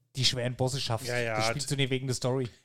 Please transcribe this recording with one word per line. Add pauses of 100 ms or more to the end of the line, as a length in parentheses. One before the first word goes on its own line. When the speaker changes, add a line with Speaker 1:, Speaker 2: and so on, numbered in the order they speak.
(160)
Speaker 1:
die
schweren
Bosse
schaffst.
Speaker 2:
Ja,
ja,
Speaker 1:
Das
spielst
du
nicht
wegen
der
Story. (160)